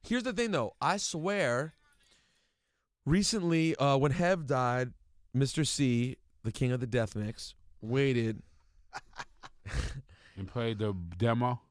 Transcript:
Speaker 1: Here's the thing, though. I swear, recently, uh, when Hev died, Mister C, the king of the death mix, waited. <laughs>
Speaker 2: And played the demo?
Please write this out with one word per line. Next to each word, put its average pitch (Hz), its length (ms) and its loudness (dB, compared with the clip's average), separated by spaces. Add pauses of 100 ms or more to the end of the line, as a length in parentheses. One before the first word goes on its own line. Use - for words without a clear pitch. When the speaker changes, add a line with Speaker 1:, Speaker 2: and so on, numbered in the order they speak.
Speaker 1:
Here's 240 200 -2
the 247 100 -2
thing, 226 180 0
though. 131 300 0
I 170 160 2
swear, 160 760 0 (1300)
recently, 165 720 2
uh, 139 200 4
when 139 140 4
Hev 175 360 2
died, 127 440 0 (420)
Mister 139 300 0
C, 123 540 0 (260)
the - 80 -4
king 123 220 0
of 127 80 -2
the 123 60 -4
death 113 280 -2
mix, 104 400 -8 (260)
waited. 120 640 0 (500)
<laughs> - 760 -16 (640)
Speaker 2:
And 95 120 -8
played 113 320 -4
the 104 160 0 (240)
demo? 120 520 2